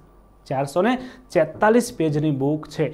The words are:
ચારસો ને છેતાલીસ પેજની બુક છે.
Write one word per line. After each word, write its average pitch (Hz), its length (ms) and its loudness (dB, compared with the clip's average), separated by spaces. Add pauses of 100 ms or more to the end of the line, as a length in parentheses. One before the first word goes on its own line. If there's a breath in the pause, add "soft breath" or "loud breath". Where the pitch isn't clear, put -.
(480)
ચારસો 143 340 -2
ને 247 160 2 (380 loud breath)
છેતાલીસ 214 520 2 (100)
પેજની 151 340 0
બુક 143 360 -2
છે. - 260 -4